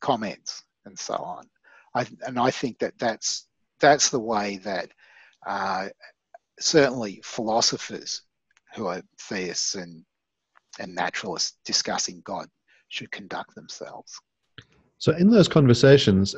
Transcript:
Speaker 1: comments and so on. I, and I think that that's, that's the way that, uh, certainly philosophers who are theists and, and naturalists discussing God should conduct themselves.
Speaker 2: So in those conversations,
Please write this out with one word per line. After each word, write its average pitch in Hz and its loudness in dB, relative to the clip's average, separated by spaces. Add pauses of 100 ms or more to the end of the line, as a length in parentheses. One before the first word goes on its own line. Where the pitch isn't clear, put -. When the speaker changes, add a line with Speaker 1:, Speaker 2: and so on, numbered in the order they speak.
Speaker 1:
comments - -6 (220)
and 98 -20
so - -8
on. - -10 (500)
I, 120 -4 (200)
and 127 -8
I 120 2
think 127 -6
that - -6
that's, - -6 (340)
that's 143 4
the 131 -2
way 104 -4
that, 95 -8 (560)
uh, 98 -6 (680)
certainly 123 0
philosophers - -4 (520)
who 110 -8
are 90 -8 (180)
theists 92 -8
and, 85 -14 (760)
and 92 -12
naturalists - -6
discussing 95 -4
God - -10 (400)
should - -12
conduct - -12
themselves. - -18 (800)
Speaker 2:
So - 2
in 180 6
those 214 8
conversations, 123 6